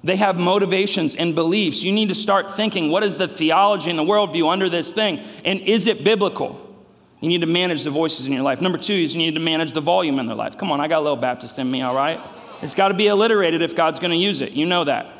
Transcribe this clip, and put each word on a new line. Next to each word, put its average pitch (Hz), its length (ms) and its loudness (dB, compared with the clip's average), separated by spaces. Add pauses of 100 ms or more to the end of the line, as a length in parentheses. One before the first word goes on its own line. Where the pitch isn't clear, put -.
They 190 140 0
have 196 200 2
motivations 190 760 0
and 165 200 0
beliefs. 170 480 0
You 185 80 0
need 214 180 2
to 180 60 -2
start 196 400 0
thinking, 196 360 -2
"What 202 120 2
is 185 140 -2
the 175 100 -2
theology 175 600 2
and 170 80 -2
the 156 60 0
worldview 170 460 2
under 190 200 2
this 170 220 -2
thing? 208 300 -2 (240)
And 214 160 0
is 202 260 2
it 202 160 0
biblical?" 190 600 0 (540)
You - 80 -4
need 175 140 2
to 165 60 0
manage 170 360 0
the 151 60 -4
voices 147 360 -2
in 135 60 -4
your 131 120 -2
life. 135 180 -2
Number 180 160 0
two - 160 -4
is 165 200 0
you 165 40 -4
need 165 160 0
to 160 80 -4
manage 160 320 -2
the 156 80 -2
volume 160 380 0
in 117 80 -4
their 113 100 -6
life. 110 200 -6
Come 190 140 -4
on, 143 80 0
I 151 80 -2
got 160 120 2
a - 20 0
little 147 160 0
Baptist 123 420 -6
in 127 100 -2
me, 131 120 -2
all 127 120 -2
right? 143 280 -2 (400)
It's 147 140 -8
gotta 196 180 4
be 202 140 4
alliterated 202 540 4
if 165 140 -2
God's 160 240 2
gonna 175 160 0
use 180 240 2
it. 131 140 -6
You 147 120 0
know 175 200 2
that. 123 220 -2 (120)